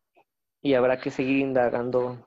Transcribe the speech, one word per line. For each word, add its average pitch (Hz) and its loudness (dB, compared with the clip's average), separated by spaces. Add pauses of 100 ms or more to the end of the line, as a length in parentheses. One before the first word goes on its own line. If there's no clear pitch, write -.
(600)
y 139 2
habrá 127 2
que 139 -6
seguir 135 0
indagando 123 -2